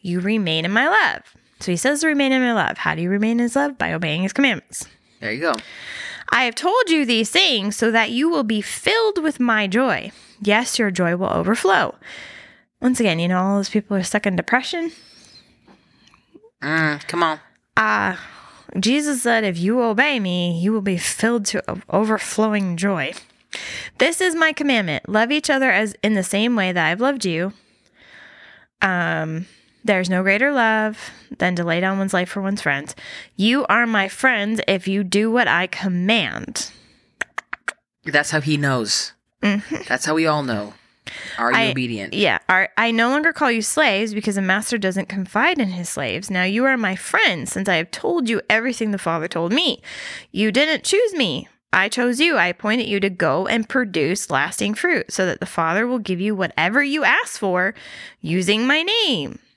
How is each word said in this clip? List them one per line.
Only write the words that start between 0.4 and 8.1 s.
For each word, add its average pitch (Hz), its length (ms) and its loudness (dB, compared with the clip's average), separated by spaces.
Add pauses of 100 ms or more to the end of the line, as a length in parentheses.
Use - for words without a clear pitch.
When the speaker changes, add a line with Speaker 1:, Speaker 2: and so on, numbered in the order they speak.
Speaker 1:
in 180 60 -2
my 240 180 2
love." 392 320 0 (400)
So 185 100 -4
he 175 60 0
says, 285 260 0
"Remain 277 300 2
in 262 80 2
my 247 120 2
love." 196 260 0
How 156 160 -2
do 160 60 -4
you 175 80 -2
remain 220 300 2
in 240 40 2
his 233 120 -2
love? 285 220 0
By 165 160 -2
obeying 160 300 -2
his 190 100 -2
commandments. - 520 0 (360)
Speaker 2:
There 107 100 -4
you 123 80 -4
go. 160 140 0 (760)
Speaker 1:
"I 240 140 4
have 233 120 -2
told 403 340 2
you 311 160 4
these 226 240 2
things 247 480 2
so 226 120 2
that 226 220 2